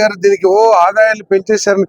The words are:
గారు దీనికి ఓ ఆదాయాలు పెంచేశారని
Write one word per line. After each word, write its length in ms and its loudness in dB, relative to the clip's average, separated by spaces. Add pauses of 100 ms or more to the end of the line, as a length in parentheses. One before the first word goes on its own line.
గారు 140 -2 (100)
దీనికి 220 -2 (100)
ఓ 40 2 (240)
ఆదాయాలు 460 0
పెంచేశారని 580 -2